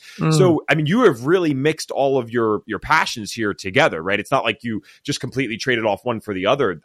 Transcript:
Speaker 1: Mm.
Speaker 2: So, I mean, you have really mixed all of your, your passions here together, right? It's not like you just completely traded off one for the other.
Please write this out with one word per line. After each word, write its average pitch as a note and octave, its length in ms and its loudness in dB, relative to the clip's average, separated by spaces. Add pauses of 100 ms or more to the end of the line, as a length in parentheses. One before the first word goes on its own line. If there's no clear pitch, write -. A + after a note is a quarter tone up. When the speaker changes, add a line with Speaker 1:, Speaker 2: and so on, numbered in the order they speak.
(200)
Speaker 1:
Mm. D#3+ 120 2
Speaker 2:
So, D#3 360 4
I D3 80 2
mean, D#3 100 0
you A3 200 4
have B2 200 2
really E3 280 2
mixed D3 360 -2
all C3+ 280 0
of A2+ 120 -6
your, A2 360 0
your G2+ 120 -4
passions B2+ 540 -2
here G#2 200 -4
together, G2 480 0
right? G2 200 -2
It's G2 100 -8
not C3 140 0
like A2 180 -2
you A2 180 -6 (220)
just - 160 -6
completely A#2+ 380 -6
traded A2+ 280 -2
off G2+ 200 -2
one A#2 160 -4
for G#2 140 -6
the F#2 120 -2
other. A2+ 380 0